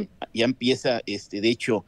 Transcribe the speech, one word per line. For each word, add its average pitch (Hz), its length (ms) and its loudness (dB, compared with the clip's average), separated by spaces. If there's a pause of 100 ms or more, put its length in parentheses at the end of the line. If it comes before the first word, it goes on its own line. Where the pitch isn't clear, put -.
(340)
ya 117 120 0
empieza, 127 600 0
este, 101 360 -8
de 110 80 4
hecho, 113 380 0